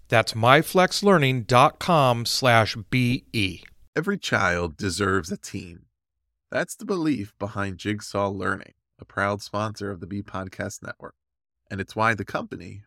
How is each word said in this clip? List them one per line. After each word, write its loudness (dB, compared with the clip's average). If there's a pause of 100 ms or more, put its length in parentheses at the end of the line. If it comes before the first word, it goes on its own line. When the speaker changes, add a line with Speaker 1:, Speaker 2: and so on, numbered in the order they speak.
Speaker 1:
That's 2
my 6
flex 2
learning 4
dot 4
com 2
slash 4 (140)
B 2
E. -2 (320)
Speaker 2:
Every -2
child 0
deserves -2
a -6
team. -16 (640)
That's -4
the -14
belief -2
behind -6
Jigsaw -2
Learning, -4 (240)
a -20
proud -2
sponsor -6
of -10
the -12
B -8
Podcast -10
Network. -16 (560)
And -4
it's -10
why 2
the -4
company, -8